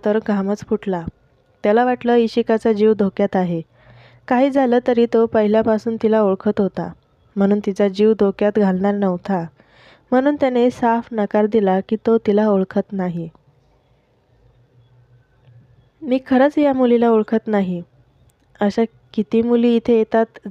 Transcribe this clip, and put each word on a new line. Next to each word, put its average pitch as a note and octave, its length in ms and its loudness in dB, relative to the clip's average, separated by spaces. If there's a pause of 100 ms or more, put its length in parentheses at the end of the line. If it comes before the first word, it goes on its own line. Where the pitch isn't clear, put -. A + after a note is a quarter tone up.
तर G#3+ 220 0
घामच G3+ 400 -4
फुटला. F#3 380 -6 (580)
त्याला A3 220 2
वाटलं B3 300 0
इशिकाचा A3+ 580 0
जीव G#3+ 220 2
धोक्यात G3+ 420 -2
आहे. F3 260 -2 (680)
काही C4 220 2
झालं B3+ 360 2
तरी A#3 200 2
तो A#3 200 2
पहिल्यापासून A3 760 0
तिला A3 200 2
ओळखत G3+ 380 -2
होता, F3+ 320 -6 (440)
म्हणून G3+ 300 2
तिचा G3+ 220 0
जीव G#3 300 2
धोक्यात G#3 400 0
घालणार G3 360 0
नव्हता. F#3 500 -4 (680)
म्हणून C4+ 260 0
त्याने B3 340 0
साफ A#3 420 -2
नकार G#3+ 340 0
दिला G3 420 0
की A3 80 -2 (100)
तो A3+ 120 2
तिला G#3+ 300 0
ओळखत G3 440 -2
नाही. F3 360 -6 (2750)
"मी C4 240 -2
खरंच C4+ 320 2
या C#4+ 140 2
मुलीला A#3+ 380 2
ओळखत A3 360 0
नाही. F#3 360 -2 (800)
अशा G#3 220 0 (300)
किती A3+ 300 0
मुली A#3+ 340 2
इथे A#3 220 0
येतात A3+ 400 -2 (120)